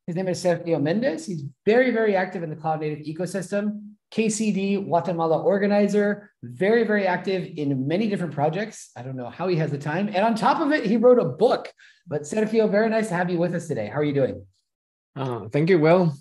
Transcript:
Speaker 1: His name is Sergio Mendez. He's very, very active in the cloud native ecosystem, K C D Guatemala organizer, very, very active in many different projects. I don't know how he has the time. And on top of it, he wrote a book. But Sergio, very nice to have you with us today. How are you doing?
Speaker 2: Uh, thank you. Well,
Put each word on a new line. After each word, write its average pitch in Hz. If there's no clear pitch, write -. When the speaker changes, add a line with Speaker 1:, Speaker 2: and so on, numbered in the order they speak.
Speaker 1:
His 165
name 190
is 175
Sergio 170
Mendez. 233
He's 160
very, 240
very 214
active 185
in 160
the 151
cloud 160
native 151
ecosystem, 185
K 220
C 214
D 196
Guatemala 165
organizer, 202
very, 185
very 202
active 180
in 139
many 196
different -
projects. 160
I 120
don't 131
know 123
how 170
he 185
has 156
the 139
time. 165
And 180
on 220
top 262
of 294
it, 302
he 220
wrote 247
a 190
book. 185
But 147
Sergio, 214
very 208
nice 220
to 175
have 175
you 175
with 175
us 160
today. 113
How 123
are 151
you 147
doing? 127
Speaker 2:
Uh, 120
thank 156
you. 185
Well, 160